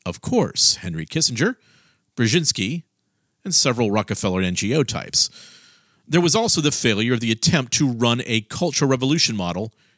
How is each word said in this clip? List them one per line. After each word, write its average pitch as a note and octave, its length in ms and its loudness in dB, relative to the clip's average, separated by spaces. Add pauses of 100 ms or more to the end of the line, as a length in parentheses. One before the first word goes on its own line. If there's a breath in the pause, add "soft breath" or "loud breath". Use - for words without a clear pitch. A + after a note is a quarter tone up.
of F2 140 -8
course, - 560 2
Henry D#2+ 300 -6
Kissinger, D#3 500 0 (600 soft breath)
Brzezinski, B2 680 0 (600)
and F#3 100 -4
several A#2 360 2
Rockefeller G2+ 500 0
N F2+ 140 0
G G2+ 200 -2
O D#3 80 2
types. - 480 -2 (760 loud breath)
There E3+ 140 2
was F3 140 4
also A3 260 2
the D3 100 2
failure A#2 440 0
of A#2 60 0
the A#2 120 0
attempt B2+ 420 0
to C#3+ 160 2
run A#2+ 360 0
a A2+ 160 0
cultural D3 480 -2
revolution C3 460 0
model F#2 360 -4 (260)